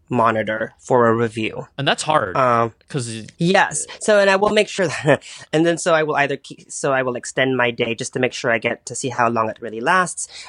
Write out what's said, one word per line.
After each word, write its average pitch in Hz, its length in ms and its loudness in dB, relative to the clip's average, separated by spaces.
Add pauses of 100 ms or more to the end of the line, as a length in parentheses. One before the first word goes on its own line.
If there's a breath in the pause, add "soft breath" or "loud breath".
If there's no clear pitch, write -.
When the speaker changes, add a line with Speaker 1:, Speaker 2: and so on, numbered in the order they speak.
Speaker 1:
monitor 113 720 0
for 120 280 2
a 113 80 4
review. 113 520 -4 (120)
Speaker 2:
And 139 100 -2
that's 220 140 0
hard, 98 340 0
Speaker 1:
Um, 117 380 2 (140)
Speaker 2:
'cause 123 200 -6
y- 110 180 -10 (120)
Speaker 1:
Yes. 170 480 2 (140 loud breath)
So, 214 180 4
and 196 100 4
I 190 80 6
will 208 140 2
make 208 180 2
sure 185 180 -2
that, 139 360 0 (160)
<laughs> - 160 -12
and 160 100 4
then 170 140 2
so 170 160 0
I 156 80 4
will 151 140 -2
either 143 200 0
keep, - 340 -20
so 143 220 -4
I 131 100 0
will 123 140 -4
extend 131 400 -2
my 120 140 2
day 117 240 -2
just - 180 -4
to 131 80 -6
make 127 140 0
sure 127 180 -2
I 113 60 2
get 117 280 -4
to 120 80 -10
see - 140 -6
how 120 220 2
long 113 180 0
it 104 120 -8
really 110 200 -10
lasts. 175 480 0 (200 loud breath)